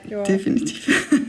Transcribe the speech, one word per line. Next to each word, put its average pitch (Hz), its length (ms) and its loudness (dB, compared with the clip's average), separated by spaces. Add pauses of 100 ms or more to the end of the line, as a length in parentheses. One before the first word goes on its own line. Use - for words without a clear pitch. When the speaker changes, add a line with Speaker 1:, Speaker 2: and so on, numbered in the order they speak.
Speaker 1:
Ja. 208 140 -6
Speaker 2:
definitiv. - 680 0 (220)
<laughs> 285 60 6 (120)